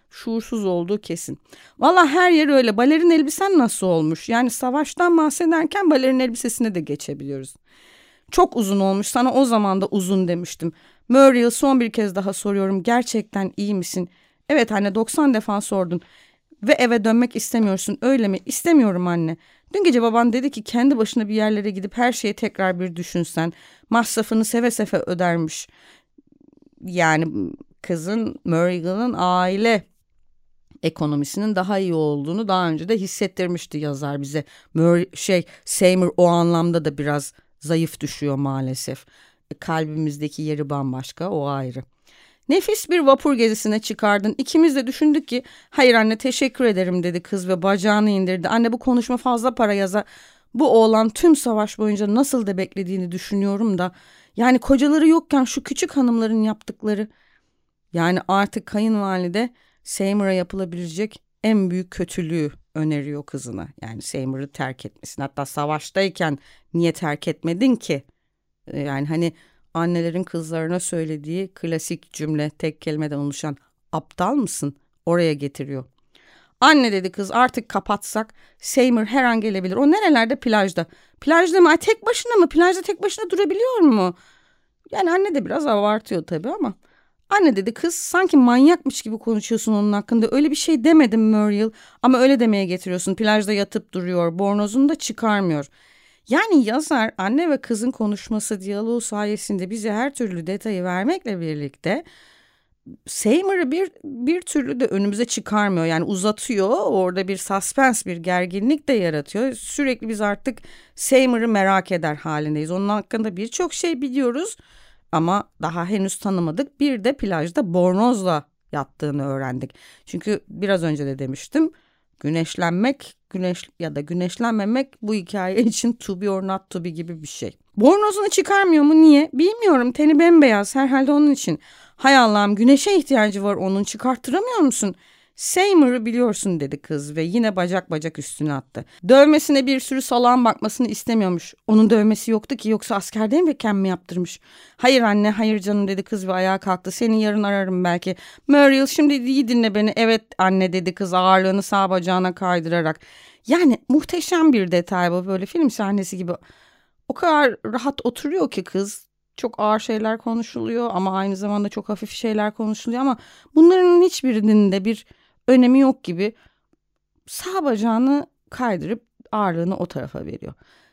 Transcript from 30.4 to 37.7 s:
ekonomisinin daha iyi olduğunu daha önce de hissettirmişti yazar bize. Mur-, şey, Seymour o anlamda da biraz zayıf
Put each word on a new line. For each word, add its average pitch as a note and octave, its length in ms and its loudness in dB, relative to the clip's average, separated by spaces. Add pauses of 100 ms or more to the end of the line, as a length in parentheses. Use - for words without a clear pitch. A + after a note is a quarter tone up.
ekonomisinin D#3+ 720 -4
daha F#3+ 220 -2
iyi F#3 160 -2
olduğunu D#3 540 -4
daha F#3 200 0
önce D#3+ 200 -4
de A3+ 80 0
hissettirmişti F#3 800 -6
yazar C#3+ 440 -6
bize. C#3+ 220 -6 (300)
Mur-, E3+ 420 2
şey, F3+ 280 0 (200)
Seymour F#3 520 2
o F3+ 100 6
anlamda E3+ 580 2
da D3 140 -6
biraz D3 340 -4 (280)
zayıf E3 400 -4